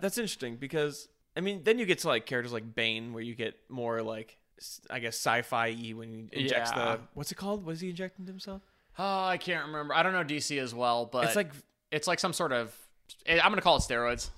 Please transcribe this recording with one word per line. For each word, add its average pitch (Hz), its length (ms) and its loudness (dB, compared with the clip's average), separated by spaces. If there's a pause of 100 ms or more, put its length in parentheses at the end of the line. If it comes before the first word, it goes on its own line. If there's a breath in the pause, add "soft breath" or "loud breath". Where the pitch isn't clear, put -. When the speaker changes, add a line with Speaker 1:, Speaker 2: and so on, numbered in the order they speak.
Speaker 1:
that's 190 180 -2
interesting 131 380 -6
because, 143 500 -4 (300)
I 160 40 -4
mean, 190 220 -2
then 226 160 6
you 226 80 0
get 175 140 4
to, 170 80 -2
like, 120 180 2
characters 120 260 -2
like 113 220 -6
Bane, 113 380 0
where 113 100 -8
you 117 140 -8
get 113 200 -4 (120)
more, 117 340 -4
like, 110 340 -8 (220)
s-, - 220 -14 (100)
I 127 80 -6
guess, 117 180 -6
sci-fi-y 117 800 0
when 113 140 -12 (240)
he - 100 -4
injects 120 320 2
Speaker 2:
Yeah. 117 220 0
Speaker 1:
the, 117 40 -6 (140)
what's 143 160 -8
it - 60 -10
called? 202 280 -6
What 165 80 -6
is 160 80 -8
he 185 100 -6
injecting 185 360 -10
to 190 60 -12
himself? 190 300 -12 (360)
Speaker 2:
Oh, 190 260 0
I 185 120 2
can't 170 300 -2
remember. 151 280 -2
I 165 80 8
don't 185 100 4
know 180 120 2
D 143 160 -2
C 143 180 -2
as 123 160 -2
well, 120 320 2
but 120 200 2
Speaker 1:
It's 113 100 4
like 175 160 0 (380)
Speaker 2:
it's 151 180 -2
like 170 100 4
some 180 140 0
sort 156 200 0
of, 117 220 0 (540)
I'm 165 100 6 (120)
gonna 196 120 2
call 165 140 8
it 127 40 4
steroids. 120 580 0